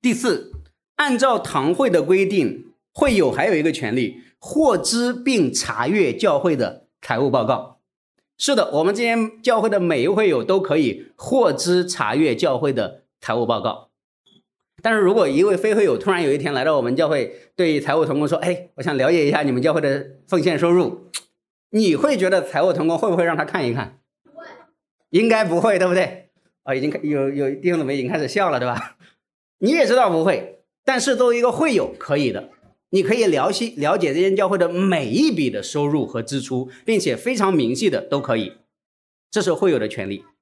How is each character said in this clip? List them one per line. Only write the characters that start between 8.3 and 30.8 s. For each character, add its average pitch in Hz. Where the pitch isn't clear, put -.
是 277
的， 208
我 147
们 196
今 233
天 226
教 226
会 214
的 202
每 160
一 151
位 196
会 208
友 127
都 185
可 156
以 123
获 233
知 180
查 120
阅 147
教 135
会 143
的 110
财 113
务 117
报 117
告。 -
但 226
是 214
如 190
果 202
一 143
位 196
非 214
会 214
友 135
突 196
然 175
有 139
一 147
天 143
来 131
到 156
我 127
们 120
教 156
会， 143
对 156
财 143
务 160
同 147
工 151
说 160
：“哎， 175
我 143
想 147
了 131
解 160
一 143
下 151
你 139
们 123
教 151
会 156
的 139
奉 180
献 160
收 170
入。” -
你 196
会 285
觉 185
得 185
财 160
务 185
同 160
工 165
会 214
不 175
会 175
让 165
他 156
看 151
一 120
看？ 120
应 214
该 220
不 170
会， 202
对 185
不 180
对？ 180
啊， 135
已 135
经 147
开-， -
有， 143
有 139
弟 143
兄 175
姊 156
妹 139
已 135
经 123
开 190
始 143
笑 190
了， 139
对 123
吧？ 120
你 220
也 311
知 214
道 247
不 160
会， 160